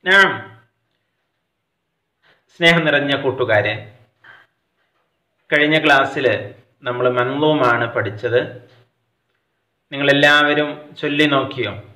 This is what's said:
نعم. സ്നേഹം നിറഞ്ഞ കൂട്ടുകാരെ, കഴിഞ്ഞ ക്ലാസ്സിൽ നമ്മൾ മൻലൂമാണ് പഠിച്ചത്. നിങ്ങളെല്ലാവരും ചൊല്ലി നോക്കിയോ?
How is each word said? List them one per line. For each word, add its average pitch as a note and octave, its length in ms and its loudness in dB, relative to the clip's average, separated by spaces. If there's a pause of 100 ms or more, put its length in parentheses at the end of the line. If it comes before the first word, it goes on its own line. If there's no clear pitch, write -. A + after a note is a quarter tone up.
نعم. F#3+ 280 4 (2250)
സ്നേഹം E3+ 320 4
നിറഞ്ഞ C#3+ 260 0 (120)
കൂട്ടുകാരെ, A2 500 0 (1800)
കഴിഞ്ഞ D3+ 340 0
ക്ലാസ്സിൽ C3+ 420 2 (600)
നമ്മൾ B2 180 -4 (140)
മൻലൂമാണ് C3 760 0
പഠിച്ചത്. A2+ 460 -2 (1500)
നിങ്ങളെല്ലാവരും D3 760 2 (320)
ചൊല്ലി D3 320 0
നോക്കിയോ? A#2+ 380 -4 (220)